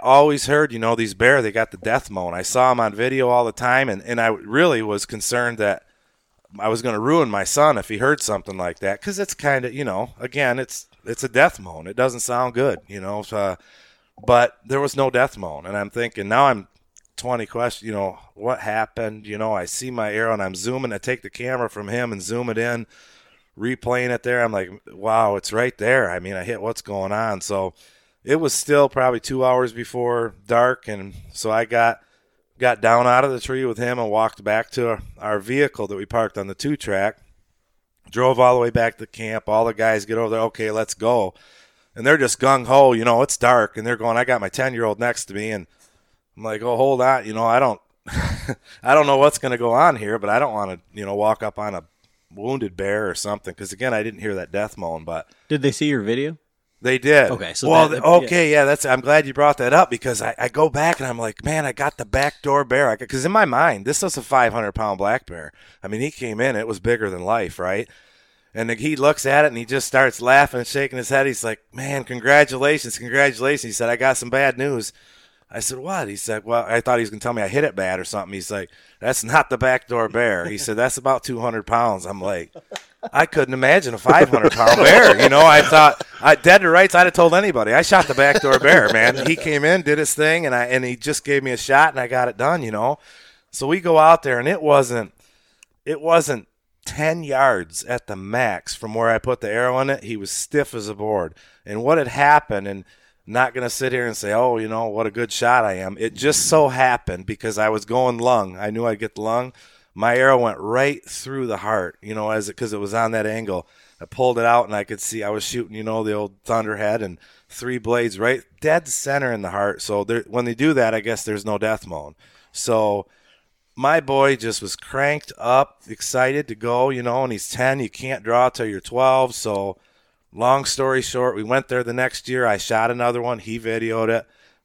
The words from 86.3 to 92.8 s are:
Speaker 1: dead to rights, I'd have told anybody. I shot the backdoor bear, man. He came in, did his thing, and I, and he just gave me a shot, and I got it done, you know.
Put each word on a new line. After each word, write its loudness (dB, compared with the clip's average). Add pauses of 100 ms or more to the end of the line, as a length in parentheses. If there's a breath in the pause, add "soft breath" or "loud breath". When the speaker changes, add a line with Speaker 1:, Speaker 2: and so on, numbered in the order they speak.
Speaker 1:
dead 8
to 4
rights, 6
I'd 8
have 2
told 6
anybody. 2
I 6
shot 4
the -4
backdoor 4
bear, 6
man. 4
He 0
came -2
in, 4
did 2
his -2
thing, 0
and 0
I, 0
and 0
he -6
just -6
gave 0
me -4
a -4
shot, 4
and -6
I -4
got 0
it -6
done, 0
you -6
know. -2 (520 soft breath)